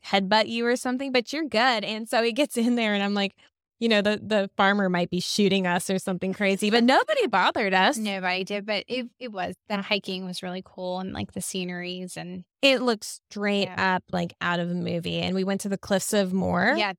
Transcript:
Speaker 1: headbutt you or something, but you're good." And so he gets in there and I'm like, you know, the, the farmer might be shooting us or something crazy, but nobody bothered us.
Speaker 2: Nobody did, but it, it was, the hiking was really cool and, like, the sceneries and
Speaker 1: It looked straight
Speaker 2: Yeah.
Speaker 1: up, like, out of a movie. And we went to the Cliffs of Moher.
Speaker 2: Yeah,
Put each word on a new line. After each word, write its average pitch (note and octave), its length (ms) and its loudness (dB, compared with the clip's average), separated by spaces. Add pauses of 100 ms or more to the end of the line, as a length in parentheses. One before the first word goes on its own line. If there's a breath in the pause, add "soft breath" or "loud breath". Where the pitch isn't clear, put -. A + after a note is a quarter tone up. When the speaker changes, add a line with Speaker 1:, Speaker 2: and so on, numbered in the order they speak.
Speaker 1:
headbutt G3+ 440 2
you A#3 180 -2
or B3 100 2
something, B3+ 360 -4
but B3 200 0
you're D#4 120 -4
good." A#3 400 0
And A3 240 -6
so A#3 140 2
he A#3 100 2
gets C#4 240 0
in A#3+ 200 2
there A3 180 2
and G3+ 80 2
I'm G3+ 120 0
like, G3 200 -2 (460 soft breath)
you A#3 80 2
know, G#3 140 6
the, G#3 200 0
the G3+ 360 0
farmer G3 320 4
might F3 180 0
be F3+ 120 -2
shooting F#3+ 460 2
us F3+ 220 0
or F#3+ 100 0
something F#3 360 -4
crazy, G3 340 0
but A#3 160 4
nobody A4 420 4
bothered A3+ 460 2
us. F#3+ 240 4
Speaker 2:
Nobody F#3+ 480 -2
did, G3+ 220 -6
but G#3 200 -2
it, B3 220 -6 (100)
it B3 140 -12
was, F#3 220 -6 (160)
the G3+ 100 -2
hiking F#3+ 460 -4
was F#3 160 -10
really F#3 200 -8
cool F#3 380 -8
and, F#3+ 140 -8
like, G3+ 180 -8
the F#3+ 80 -8
sceneries F3+ 800 -8
and F3+ 260 -12 (160)
Speaker 1:
It C4 220 4
looked A#3 220 0
straight G3+ 640 -2
Speaker 2:
Yeah. F#3 280 0
Speaker 1:
up, F3+ 60 -4 (100)
like, F3 300 -2
out F3 180 0
of F3 100 -2
a F3 40 -2
movie. F3 460 -4
And F3+ 140 -2
we F#3+ 100 0
went G3 180 -2
to G3+ 80 -6
the G3 80 -2
Cliffs - 340 -2
of F#3+ 220 2
Moher. F#3 420 2
Speaker 2:
Yeah, G3 220 0